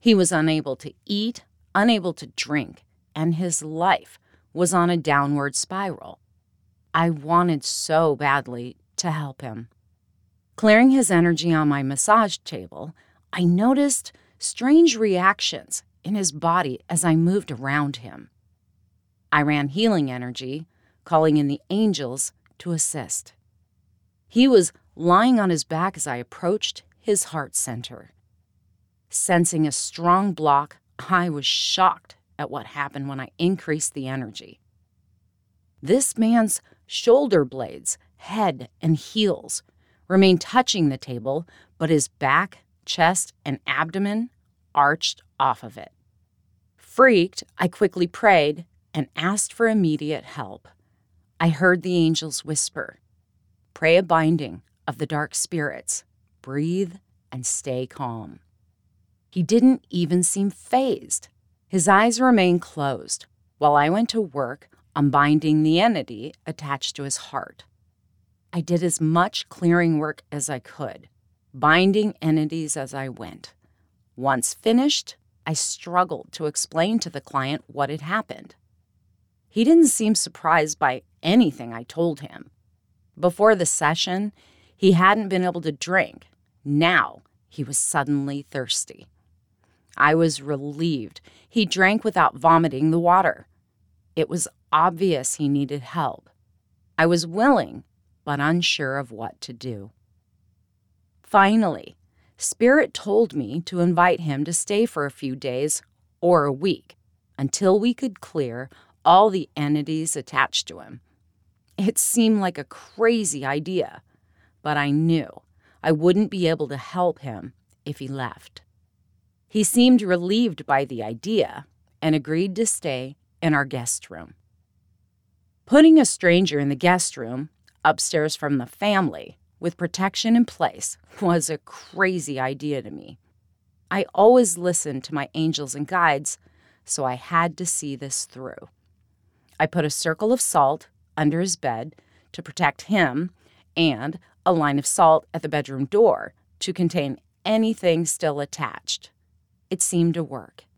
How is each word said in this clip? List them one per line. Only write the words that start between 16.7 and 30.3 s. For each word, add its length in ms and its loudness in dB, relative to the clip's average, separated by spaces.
as 160 -2
I 100 4
moved 360 2
around 460 -4
him. 340 -20
I 120 4
ran 240 0
healing 420 0
energy, 560 -10
calling 320 4
in 100 2
the 220 -4
angels 640 -2
to 140 -8
assist. 600 -6
He 200 4
was 260 4
lying 440 4
on 120 0
his 120 -2
back 320 -4
as 120 -8
I 80 -6
approached 680 -6
his 260 -2
heart 300 -8
center. 580 -10
Sensing 540 2
a 60 -4
strong 580 0